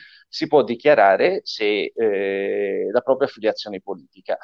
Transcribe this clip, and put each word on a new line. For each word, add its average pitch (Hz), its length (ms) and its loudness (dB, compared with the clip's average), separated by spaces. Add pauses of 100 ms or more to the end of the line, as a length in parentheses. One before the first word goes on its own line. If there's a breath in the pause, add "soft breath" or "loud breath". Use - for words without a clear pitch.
(280 loud breath)
si - 200 -8
può 151 180 4
dichiarare 120 800 4
se, 104 500 -2
eh, 98 960 -2
la 120 80 0
propria 131 300 -2
affiliazione 104 500 -6
politica, 95 640 -10